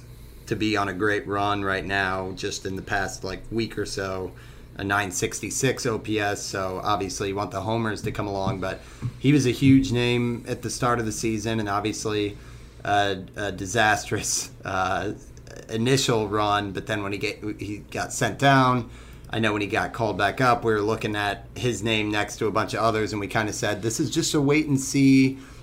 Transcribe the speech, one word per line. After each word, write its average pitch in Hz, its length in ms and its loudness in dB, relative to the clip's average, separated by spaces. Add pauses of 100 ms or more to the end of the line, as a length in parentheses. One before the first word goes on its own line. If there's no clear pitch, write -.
(460)
to - 80 -2
be 104 220 0
on 101 120 0
a 95 40 -4
great 101 340 0
run 101 380 0
right 95 200 -2
now, 95 520 -2
just - 280 -6
in 95 120 -4
the 92 60 -6
past, 98 420 -4
like, 95 260 -6
week 110 260 -2
or 101 80 -2
so, 95 460 -4 (460)
a - 80 -6
nine 101 260 0
sixty-six 113 720 -2
O 110 140 0
P 107 220 -2
S. 101 240 -2
So 92 400 -4
obviously 98 460 -2
you 98 40 -2
want 101 160 -2
the 95 120 -6
homers 110 400 -2
to 110 100 -4
come 104 160 -4
along, 98 320 -2
but 92 200 -4 (380)
he 135 140 4
was 135 140 6
a 123 40 4
huge 135 400 6
name 120 560 2
at 120 160 -4
the 113 80 -4
start 120 300 0
of 110 60 -2
the 107 60 -2
season, 113 460 -2
and 104 100 -2
obviously, 104 720 -2 (460)
uh, 101 320 2 (180)
a 101 160 -4
disastrous, 101 1000 0 (120)
uh, 92 460 0 (600)
initial 113 580 2
run, 104 420 2
but 92 160 -6
then 107 160 -2
when 98 100 -4
he 101 60 -4
get, 104 240 -6 (160)
he 101 200 -8 (120)
got 98 220 -6
sent 110 260 -2
down, 131 520 6 (400)
I 110 80 -2
know 110 140 2
when 104 100 0
he 101 40 0
got 92 280 0
called 104 240 -2
back 98 220 0
up, 120 240 4
we 113 80 4
were 107 100 4
looking 107 340 0
at 101 380 -2
his 107 280 -2
name 107 280 2
next 104 280 -2
to 113 80 0
a 104 40 2
bunch 101 240 0
of 104 60 0
others, 107 320 2
and 104 80 -2
we 101 60 -4
kinda 104 260 0
said, 104 280 -2
"This 113 180 -2
is 135 120 0
just 160 240 0
a 156 60 6
wait 147 260 4
and 139 120 2
see," 135 600 6 (240)